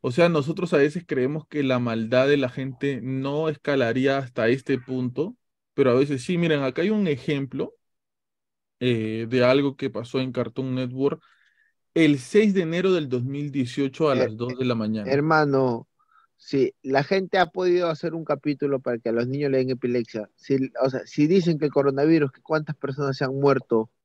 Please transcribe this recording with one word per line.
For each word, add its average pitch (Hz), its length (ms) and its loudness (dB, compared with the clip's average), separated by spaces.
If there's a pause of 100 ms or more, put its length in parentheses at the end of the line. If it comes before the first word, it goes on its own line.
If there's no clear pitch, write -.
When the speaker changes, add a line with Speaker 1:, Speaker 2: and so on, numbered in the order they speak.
Speaker 1:
O 127 40 -2
sea, 170 180 4
nosotros 165 420 -2
a 170 60 2
veces 147 260 0
creemos 143 440 -4
que 147 160 -4
la 127 160 0
maldad 117 480 0
de 143 100 4
la 127 120 0
gente 135 520 -6
no 139 480 -4
escalaría 135 680 0
hasta 123 300 0
este 135 280 0
punto, 127 580 -6 (380)
pero 139 160 4
a 120 60 6
veces 139 280 2
sí. 180 140 -2
Miren, 160 240 2
acá 135 220 -2
hay 208 80 2
un 208 160 0
ejemplo, 143 640 -4 (1040)
eh, 113 480 -2
de 123 160 2
algo 135 320 4
que 135 140 -6
pasó 120 300 -6
en 131 120 -4
Cartoon 127 440 -4
Network 131 480 -2 (720)
el 151 240 4
seis 208 340 4
de 190 80 2
enero 180 320 0
del 156 160 0
dos 123 140 -2
mil 139 280 -6
dieciocho 139 600 0
a - 20 2
Speaker 2:
Eh, 127 60 2
Speaker 1:
las 113 180 -2
dos 123 220 -6
de 127 60 -2
la 123 100 0
mañana. 110 360 -2
Speaker 2:
hermano, 139 760 2 (500)
sí, - 460 -2
la 135 200 0
gente 190 360 -2
ha 175 80 2
podido 180 420 0
hacer 160 240 -6
un 160 120 -8
capítulo 139 560 -2
para 123 180 -4
que 117 100 -4
a - 20 0
los 117 160 0
niños 139 220 -2
le 135 80 2
den 131 140 0
epilepsia. 120 640 -4
Si, 131 340 -2 (140)
o 135 80 2
sea, 127 160 -6
si 147 180 0
dicen 170 320 4
que 151 80 -2
el 143 60 0
coronavirus, 143 600 2
que - 120 -20
cuántas 156 320 -4
personas 135 420 -4
se 143 80 -2
han 131 80 -4
muerto 127 560 2 (160)